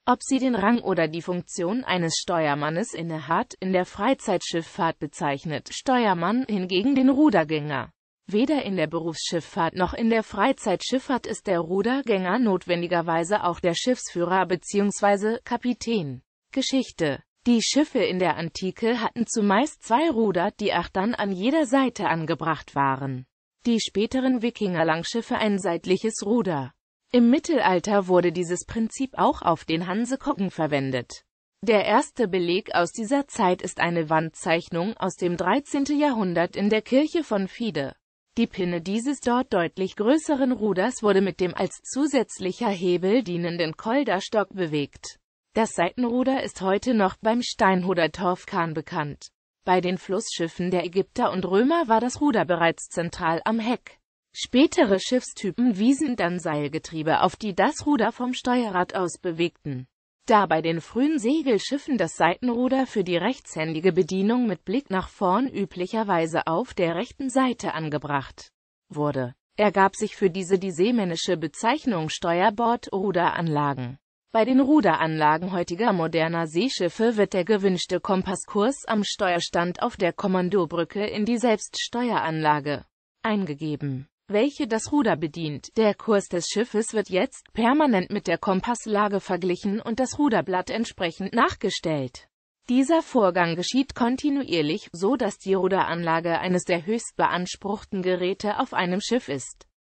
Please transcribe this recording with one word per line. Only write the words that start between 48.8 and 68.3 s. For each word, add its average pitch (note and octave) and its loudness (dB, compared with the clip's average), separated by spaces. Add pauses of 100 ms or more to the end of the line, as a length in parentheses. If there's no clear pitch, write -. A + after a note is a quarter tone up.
Bei F#3 4
den F3+ -2
Flussschiffen F3+ -4
der F3+ 2
Ägypter F#3 -2
und F3+ -2
Römer B3+ 2
war A3+ 4
das B3 -4
Ruder A#3 2
bereits E3 0
zentral E3 -4
am A3+ 0
Heck. A3+ -6 (360)
Spätere B3 4
Schiffstypen A#3+ -2
wiesen B3+ 2
dann F3 -2
Seilgetriebe D#3 -2
auf, - 2
die G#3 -6
das G#3 0
Ruder A#3 2
vom B3 -6
Steuerrad A3 -2
aus F3+ -4
bewegten. D#3+ -4 (400)
Da G#3 4
bei D#3+ 2
den E3 0
frühen C#4+ 0
Segelschiffen C4+ 0
das E3 -2
Seitenruder B3 0
für G#3 -2
die E3+ 0
rechtshändige E3 -2
Bedienung G3 2
mit F#3 -4
Blick A#3 -2
nach F#3 -2
vorn G#3 2
üblicherweise F3+ -2
auf F3 -2
der E3+ 0
rechten B3 -6
Seite B3 0
angebracht D3 -6 (400)